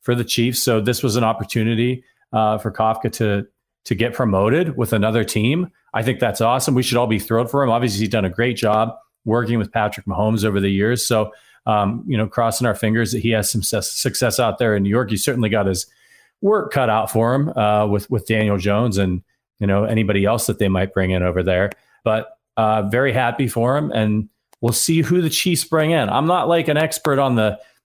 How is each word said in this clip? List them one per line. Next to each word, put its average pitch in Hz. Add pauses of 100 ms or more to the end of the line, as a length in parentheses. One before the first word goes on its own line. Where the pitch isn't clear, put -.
for 123
the 120
Chiefs. 117
So 113
this 117
was 113
an 120
opportunity, 113 (280)
uh, 107
for 107
Kafka 110
to, 101 (380)
to 101
get 117
promoted 123
with 120
another 107
team. 139 (240)
I 110
think 120
that's 113
awesome. 127
We 127
should 117
all 120
be 110
thrilled 113
for 139
him. 123
Obviously, 113
he's 110
done 107
a 90
great 117
job 110 (300)
working 113
with 101
Patrick 107
Mahomes 104
over 101
the 98
years. 107
So, 107 (340)
um, 107
you 135
know, 110
crossing 117
our 110
fingers 110
that 113
he 117
has 107
some 110
su-, 101
success -
out 117
there 110
in 98
New 98
York. 110
He's 101
certainly 117
got 101
his 92 (560)
work 202
cut 127
out 107
for 117
him, 143
uh, 107
with, 101
with 113
Daniel 107
Jones 101
and, 92 (380)
you 101
know, 98
anybody 104
else 110
that 104
they 101
might 95
bring 92
in 90
over 90
there. 92 (340)
But, 110 (200)
uh, 110
very 117
happy 123
for 120
him, 151
and 107 (320)
we'll 117
see 165
who 180
the 160
Chiefs 165
bring 156
in. 131
I'm 135
not, 170
like, 165
an 151
expert 156
on 131
the, 107 (260)